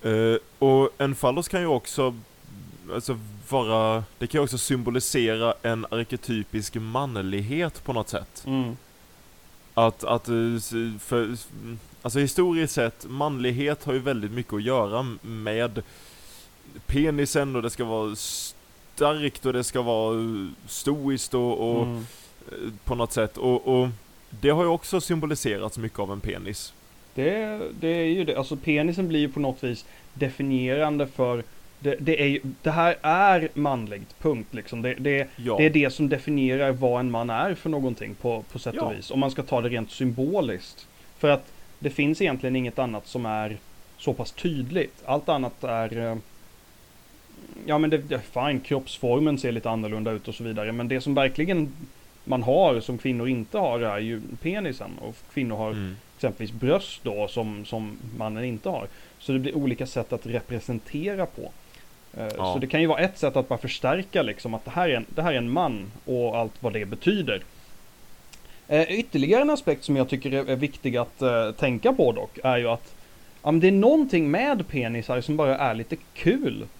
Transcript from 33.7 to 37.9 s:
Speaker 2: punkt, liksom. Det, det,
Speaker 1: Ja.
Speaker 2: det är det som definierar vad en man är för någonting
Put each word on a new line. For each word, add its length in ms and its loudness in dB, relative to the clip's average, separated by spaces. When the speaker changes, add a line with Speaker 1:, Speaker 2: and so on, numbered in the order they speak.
Speaker 2:
punkt, 320 0
liksom. 280 -8
Det, 120 0
det, 420 0
Speaker 1:
Ja. 200 0
Speaker 2:
det 100 6
är 40 8
det 200 4
som 180 0
definierar 640 2
vad 280 2
en 100 0
man 200 -2
är 240 0
för 160 -6
någonting 440 -4